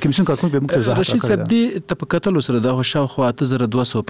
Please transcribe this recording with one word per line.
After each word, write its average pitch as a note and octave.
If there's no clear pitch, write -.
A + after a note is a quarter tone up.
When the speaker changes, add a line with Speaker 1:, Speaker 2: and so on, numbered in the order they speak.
Speaker 1:
کمیسیون D#3
کارکوونکو D3
به C3+
موږ C#3
ته -
وضاحت -
Speaker 2:
رشید F#3+
Speaker 1:
راکړی A#3+
Speaker 2:
صاحب، G#3
Speaker 1:
ده. E3
Speaker 2:
دې A#3
ته F3+
په -
کتلو E3+
سره B2
دا B2+
خو B2+
شاوخوا C3+
اته B2
زره B2
دوه A#2+
سوه A#2